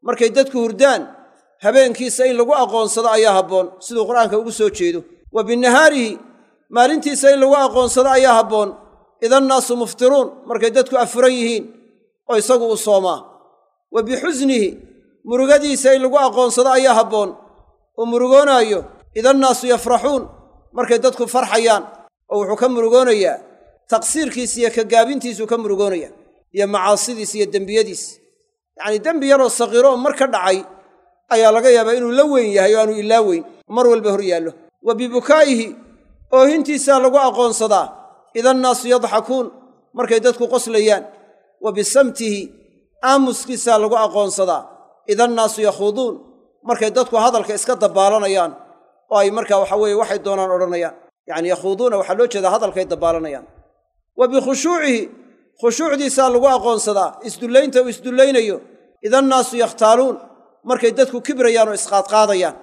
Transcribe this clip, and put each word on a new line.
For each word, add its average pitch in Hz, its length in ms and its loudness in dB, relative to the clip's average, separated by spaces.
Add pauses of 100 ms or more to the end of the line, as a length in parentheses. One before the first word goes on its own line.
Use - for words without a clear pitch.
markay 233 260 0
dadku 269 340 0
hurdaan, 226 380 0 (600)
habeenkiisa 247 640 2
in 254 100 0
lagu 240 180 0
aqoonsado 226 540 -2
ayaa 220 260 4
habboon, 185 320 0 (140)
siduu 233 260 -6
qur'aanka 226 320 0
ugu 226 140 -6
soo 214 180 0
jeedo. 170 300 -4 (320)
"Wa 220 100 -2
binnahaarihi," 247 760 2 (540)
maalintiisa 277 580 0
in 277 100 4
lagu 269 160 4
aqoonsado 254 520 0
ayaa 262 260 4
habboon, 214 340 0 (540)
ida 233 140 2
annaasu 262 400 2
muftiruun, 247 520 0 (180)
markay 226 240 -2
dadku 262 260 0
afuran 247 360 2
yihiin 233 320 -4 (640)
oo 233 80 0
isagu 233 300 0
uu 220 100 -2
soomaa. 190 440 0 (720)
Wa 226 100 -2
bixusnihi, 254 680 -2 (560)
murugadiisa 269 680 2
in 262 80 0
lagu 254 160 0
aqoonsado 254 520 0
ayaa 262 240 4
habboon, 208 360 0 (680)
uu 233 80 -4
murugoonaayo, 247 720 2 (340)
ida 220 160 2
annaasu 262 360 2
yafraxuun, 240 560 0 (520)
markay 233 240 0
dadku 240 280 0
farxayaan, 226 560 0 (480)
oo 208 80 -2
wuxuu 202 180 -4
ka 247 120 -2
murugoonayaa 226 680 2 (540)
taqsiirkiisa 233 680 -4
iyo 233 120 0
ka 226 140 -4
gaabintiisuu 226 600 -2
ka 233 120 -4
murugoonayaa, 196 540 -4 (420)
iyo 202 140 0
macaasidiisa 208 680 -2
iyo 208 100 -2
dembiyadiisa. 202 640 -4 (680)
Yacnii, 214 200 -6
dembi 285 300 -4
yaroo 269 200 4
saqiiro 233 420 2
oo 254 60 -2
mar 277 180 -4
ka 277 120 0
dhacay 190 320 0 (720)
ayaa 226 220 4
laga 233 180 4
yaabaa 226 260 4
inuu 240 160 -4
la 269 120 4
weyn 254 280 0
yahay 196 220 2
oo 220 60 2
aanu 220 120 0
ilaa 220 300 2
weyn, 175 220 -2 (240)
mar 240 180 0
walba 226 240 2
hor 196 120 -2
yaallo. 170 300 -4 (320)
Wa 226 100 -2
bibukaa'ihi, 247 720 0 (640)
oohintiisaa 277 680 2
lagu 262 180 2
aqoonsadaa, 220 680 0 (480)
ida 233 160 2
annaasu 254 380 0
yadxakuun, 233 580 0 (480)
markay 226 260 0
dadku 240 280 0
qoslayaan. 214 560 0 (580)
Wa - 100 -4
bisamtihi, 214 680 -2 (640)
aamuskiisaa 254 760 0
lagu 214 180 0
aqoonsadaa, 196 680 -2 (460)
ida 208 160 2
annaasu 226 380 -2
yakhuuduun, 208 520 -2 (500)
markay 214 260 -2
dadku 233 260 0
hadalka 220 380 0
iska 233 220 -4
dabaalanayaan, 190 760 0 (580)
oo 214 80 2
ay 202 120 2
markaa, 202 280 -2
waxa 190 180 -2
weeye, 208 180 0
waxay 208 240 -2
doonaan 190 320 -4
odhanayaan. 175 440 -4 (340)
Yacni, 165 200 -6
yakhuuduuna 190 500 -2
waxaa 185 160 -4
loo 233 120 2
jeedaa 196 240 -2
hadalkay 190 340 -2
dabaalanayaan. 160 600 -4 (720)
Wa 247 100 2
bikhushuucihi, 269 720 -2 (640)
khushuucdiisaa 277 680 -2
lagu 247 180 2
aqoonsadaa, 208 600 0 (120)
isdullaynta 247 580 0
uu 254 80 -2
isdullaynayo, 247 680 0 (480)
ida 214 140 0
annaasu 262 380 0
yakhtaaluun, 233 600 2 (480)
markay 240 280 -2
dadku 254 280 -2
kibrayaan 233 480 0
oo 208 60 -6
isqaadqaadayaan. 196 880 0